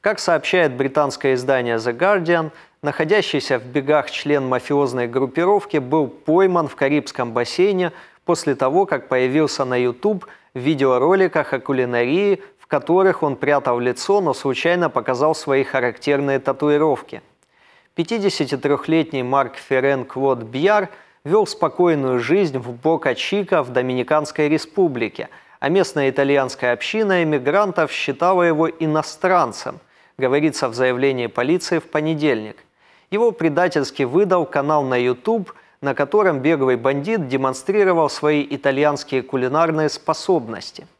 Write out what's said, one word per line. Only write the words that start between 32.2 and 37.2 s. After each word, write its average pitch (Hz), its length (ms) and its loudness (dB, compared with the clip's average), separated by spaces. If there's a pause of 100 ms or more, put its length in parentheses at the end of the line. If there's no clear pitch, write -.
Его 220 220 2
предательски 160 720 0
выдал 175 420 2
канал 147 380 0
на 131 120 0
YouTube, 127 560 0 (300)
на 139 120 -2
котором 160 440 2
беглый 131 380 2
бандит 139 520 -2